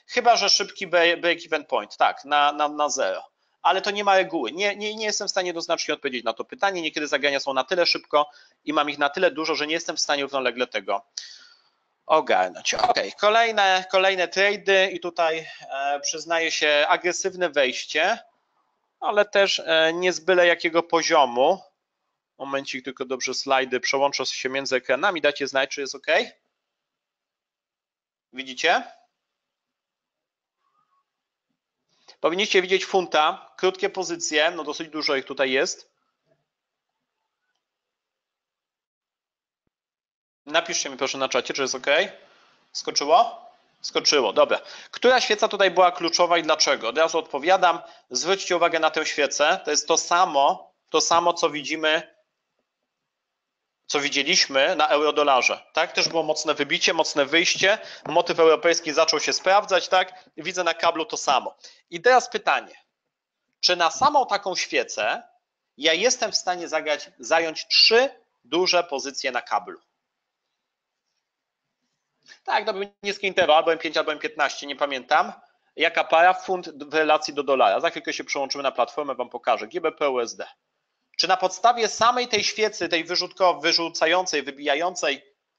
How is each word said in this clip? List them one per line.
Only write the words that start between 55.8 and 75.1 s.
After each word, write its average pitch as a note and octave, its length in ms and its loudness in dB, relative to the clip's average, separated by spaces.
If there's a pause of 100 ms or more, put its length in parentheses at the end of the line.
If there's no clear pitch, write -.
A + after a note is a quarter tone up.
Też F3+ 160 0
było D#3+ 140 -2
mocne D#3 320 -2
wybicie, E3 400 -2
mocne D3+ 320 0
wyjście, F3 520 2 (280)
motyw E3 320 0
europejski D#3+ 540 4
zaczął D#3 280 2
się C#3 120 -2
sprawdzać, F#3 560 2
tak? - 480 -2
Widzę F3 280 -6
na E3 100 0
kablu D#3+ 300 0
to D#3 120 -10
samo. B2 400 0 (340)
I E3+ 100 -10
teraz B3 280 4
pytanie, C#3+ 460 -2 (840)
czy F3+ 160 0
na E3+ 140 2
samą C#4 360 2
taką F#3+ 300 -4
świecę B2+ 640 -2 (540)
ja D#3 160 2
jestem G#3 400 0
w - 40 -2
stanie F3 320 -6
zagrać, D3+ 500 -4
zająć D#3+ 500 -2
trzy B3 420 6 (340)
duże E3+ 400 0
pozycje C3+ 480 -6
na A#2+ 100 -4
kablu? F#2+ 380 -6 (2750)
Tak, A3 220 -2
to G#3+ 60 0
był G3 120 -6 (180)
niski G3+ 240 -4
interwał, F3 300 4
albo E3 160 4
M D#3+ 60 -2
pięć, D#3+ 180 -4
albo D#3 160 0
M D3 60 -8
piętnaście, D3 480 -4
nie C#3+ 100 -10
pamiętam. D3 560 0 (440)